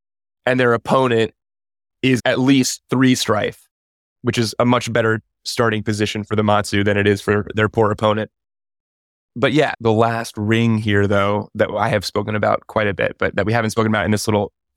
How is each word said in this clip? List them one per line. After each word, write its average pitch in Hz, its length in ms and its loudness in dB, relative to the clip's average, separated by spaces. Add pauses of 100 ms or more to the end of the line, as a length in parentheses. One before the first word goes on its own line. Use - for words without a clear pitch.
(460)
and 127 120 2
their 123 140 4
opponent 117 600 0 (680)
is 127 220 2
at 131 160 0
least 131 500 2
three 127 240 4
strife, - 540 -4 (540)
which 117 160 -4
is 113 200 -2
a 123 60 2
much 120 280 0
better 113 300 0 (220)
starting 107 400 0
position 104 400 -4
for - 100 -8
the 107 80 2
Matsu 104 400 0
than 101 140 0
it 101 100 0
is 101 140 2
for 104 340 -2
their 107 140 2
poor 107 240 2
opponent. 107 380 -2 (1080)
But 120 160 0
yeah, 143 280 2
the 113 120 2
last 113 440 0
ring 113 420 2
here, 101 280 2
though, 101 480 0
that 107 160 0
I 104 180 -2
have 104 160 -2
spoken 107 300 -6
about 107 320 -2
quite 107 220 -2
a 98 60 -2
bit, - 240 -4
but - 180 -4
that 98 100 -2
we 107 60 0
haven't 113 180 0
spoken 110 220 0
about 104 140 0
in 98 40 0
this 104 160 -2
little 104 260 -2 (240)